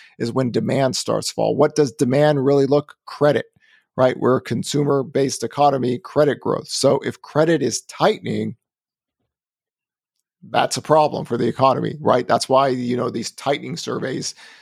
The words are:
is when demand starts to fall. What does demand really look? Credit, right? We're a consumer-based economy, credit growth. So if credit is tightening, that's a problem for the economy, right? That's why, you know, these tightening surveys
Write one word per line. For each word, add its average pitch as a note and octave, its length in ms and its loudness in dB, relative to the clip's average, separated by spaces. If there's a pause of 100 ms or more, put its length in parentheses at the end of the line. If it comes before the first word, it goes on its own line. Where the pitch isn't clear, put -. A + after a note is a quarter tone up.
(180)
is A#2 140 -4
when B2+ 180 0
demand B2 460 0
starts G#2+ 320 -4
to - 60 -10
fall. A2 200 0
What D3+ 220 0
does D3 160 2
demand C#3+ 520 2
really C#3 220 2
look? C#3+ 300 0 (100)
Credit, C#3+ 400 0 (500)
right? B2+ 220 2
We're B2 200 4
a - 40 -6
consumer-based C#3 1000 -2
economy, B2+ 520 2
credit C#3+ 440 0
growth. - 260 -2
So - 380 2
if - 180 -8
credit D#3+ 400 0
is A2+ 200 -4
tightening, A2+ 720 -2 (1900)
that's B2+ 260 -2
a B2 60 -6
problem D3+ 420 2
for A#2+ 120 -4
the A#2+ 120 0
economy, B2+ 520 0
right? B2 280 2
That's A#2+ 200 0
why, C3+ 200 4
you B2 280 -2
know, B2 140 -4
these - 220 -8
tightening C#3 440 -4
surveys C3 600 -8 (260)